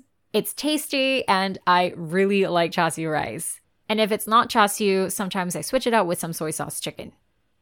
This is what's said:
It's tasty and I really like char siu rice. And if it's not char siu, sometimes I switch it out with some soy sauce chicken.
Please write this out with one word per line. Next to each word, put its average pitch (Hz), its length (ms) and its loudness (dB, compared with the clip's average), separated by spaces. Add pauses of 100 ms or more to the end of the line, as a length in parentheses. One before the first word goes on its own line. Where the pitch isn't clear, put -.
(340)
It's - 200 0
tasty 269 760 0
and 190 380 0
I 180 300 4
really 190 520 2
like 170 260 2
char 170 180 2
siu 160 180 -4
rice. 151 520 -4 (260)
And 220 140 0
if 208 100 2
it's 214 160 -2
not 226 220 4
char 214 180 4
siu, 190 420 0
sometimes 185 460 -4
I 151 60 -4
switch 254 260 -2
it 233 60 2
out 208 140 4
with 175 120 -2
some 170 140 -6
soy 160 180 -4
sauce - 300 -8
chicken. - 320 -10 (480)